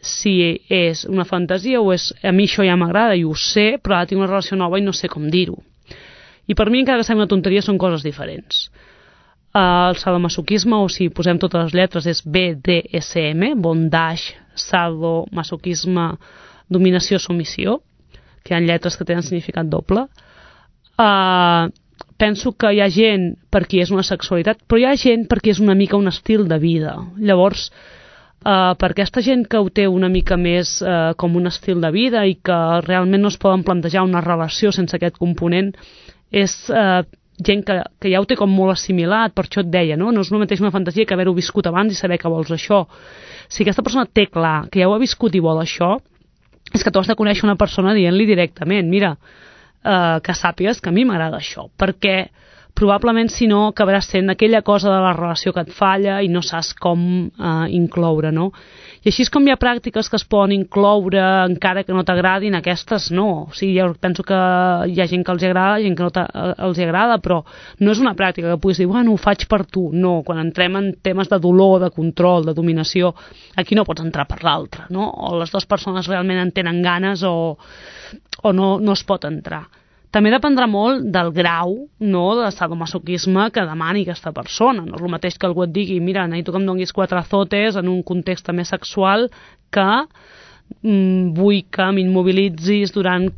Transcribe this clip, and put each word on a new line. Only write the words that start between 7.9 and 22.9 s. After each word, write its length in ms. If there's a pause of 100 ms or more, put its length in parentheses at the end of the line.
diferents. 640 (920)
Eh, 60
el 400
sadomasoquisme, 840
o 80
si 240
posem 240
totes 300
les 100
lletres, 320
és 160
B 320
D 220 (180)
S 240
M, 320
bondage, 800 (240)
sadomasoquisme, 1500 (600)
dominació, 540
submissió, 560 (640)
que 140
hi 20
ha 80
lletres 320
que 80
tenen 160
significat 480
doble. 380 (880)
Eh, 680 (520)
penso 320
que 220
hi 80
ha 80